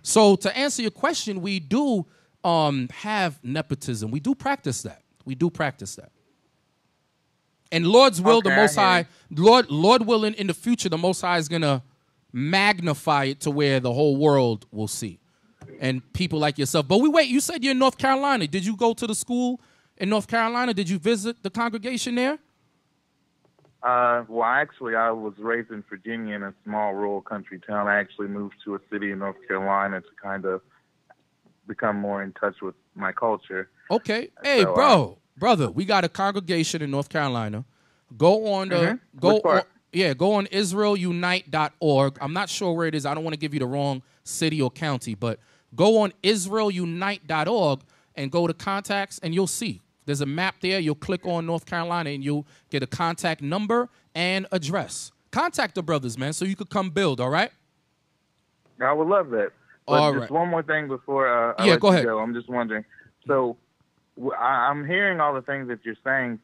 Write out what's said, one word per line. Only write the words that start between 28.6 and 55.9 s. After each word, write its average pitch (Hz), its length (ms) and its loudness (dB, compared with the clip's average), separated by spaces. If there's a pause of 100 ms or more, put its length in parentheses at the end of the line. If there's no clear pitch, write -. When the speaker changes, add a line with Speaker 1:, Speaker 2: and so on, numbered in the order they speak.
Speaker 2:
to 101 100 -6
a 98 40 -10 (120)
city 101 200 -6
in 98 80 -8
North 98 180 -8 (100)
Carolina 98 540 -2
to - 60 -20 (140)
kind 98 240 -8
of 92 160 -4 (1080)
become 107 300 -4
more 101 260 -4
in 95 100 -12
touch 101 280 -4
with 95 140 -10 (200)
my 95 180 -6
culture. 98 560 -4 (220)
Speaker 1:
Okay. 220 380 -2 (140)
Hey, 262 200 2
Speaker 2:
So, 190 80 2
uh, - 40 0
Speaker 1:
bro, 226 420 4 (200)
brother, 156 340 2
we 151 140 -4
got 190 180 2
a 165 60 -4
congregation 180 720 -2
in 143 100 -6
North 139 160 -2
Carolina. 120 560 -4 (540)
Go 202 360 4
on 190 160 -4
the, 180 60 0
Speaker 2:
Mm-hmm. 175 440 -2
Speaker 1:
go 180 160 4
Speaker 2:
Which 214 80 0
part? 175 200 4
Speaker 1:
on, - 60 -18 (240)
yeah, 170 200 2
go 180 200 2
on 202 140 0
israelunite 185 1040 0
dot 151 300 -2
org. 139 400 4
I'm 143 140 -6
not 190 160 -4
sure 180 240 -2
where 165 140 -2
it 156 80 -4
is. 143 100 -4
I 143 80 -2
don't 156 100 -6
wanna 160 140 -6
give 147 160 -6
you 147 80 -2
the 123 60 0
wrong 139 340 -2 (240)
city 156 360 -2
or 127 100 2
county, 127 440 -6
but 113 240 -4 (340)
go 208 260 4
on 208 120 2 (100)
israelunite 190 1080 -2
dot 156 200 0
org 180 320 2 (360)
and 139 140 -8
go 170 160 0
to 165 80 -2
contacts, 202 640 -4
and 165 140 -6
you'll 185 140 0
see. 214 320 -6 (260)
There's 143 160 -4
a 143 40 -2
map 175 360 -2
there. 190 180 0
You'll 156 160 0
click 185 320 -6
on 170 180 -4
North 165 220 -6
Carolina, 170 420 -4
and 139 140 -6
you'll 147 240 -4 (240)
get 139 100 -2
a 127 60 -4
contact 165 560 -2
number 214 460 -2 (260)
and 185 360 0
address. 170 600 -4 (180)
Contact 285 460 -2
the 185 80 -4
brothers, 135 340 -2